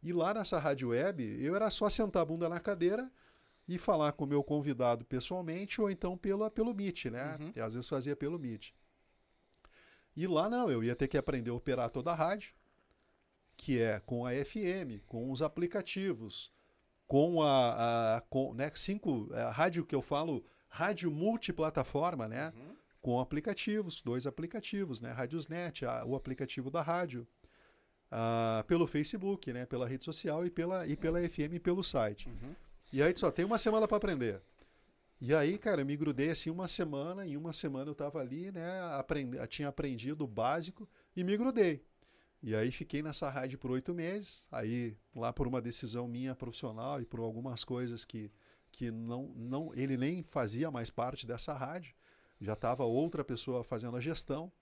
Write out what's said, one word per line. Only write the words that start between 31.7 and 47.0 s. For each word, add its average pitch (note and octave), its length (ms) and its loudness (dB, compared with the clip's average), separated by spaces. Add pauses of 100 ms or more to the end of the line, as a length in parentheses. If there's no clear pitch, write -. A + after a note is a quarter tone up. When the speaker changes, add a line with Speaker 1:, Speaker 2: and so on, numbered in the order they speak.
Speaker 1:
site. A2 460 0
Speaker 2:
Uhum. B2+ 260 -8 (380)
Speaker 1:
E C3+ 100 4
aí E3+ 100 6
tu F3+ 80 0
só E3+ 100 4
tem E3+ 140 2
uma A3 120 2
semana A3 320 6
pra G#3+ 80 2
aprender. C3+ 460 0 (800)
E B2+ 140 2
aí, D#3 220 4
cara, G3+ 240 0
eu C3+ 60 2
me C#3+ 100 0
grudei D3 340 2
assim D#3+ 200 0
uma F3+ 160 -4
semana, E3+ 600 -2
em C#3+ 100 -4
uma D#3+ 160 -6
semana C#3 380 -2
eu D3 40 -6
tava C#3+ 240 -4
ali, D3 320 -6
né, F3+ 300 -6 (140)
aprend-, C3+ 520 -2
tinha D3 220 -4
aprendido C#3 560 -4
o - 20 -4
básico C#3+ 600 -2 (280)
e F3+ 60 -2
me F#3+ 140 2
grudei. A3 460 4 (600)
E A2 140 0
aí A#2 160 4
fiquei - 300 -4
nessa D3+ 280 -2
rádio C3 260 -4
por B2+ 140 -4
oito C3 240 0
meses, F3+ 560 -4
aí A#2 460 -2 (180)
lá A#2+ 180 -2
por C3 140 0
uma B2+ 160 0
decisão A#2+ 460 -2
minha B2+ 260 -4
profissional B2 640 -6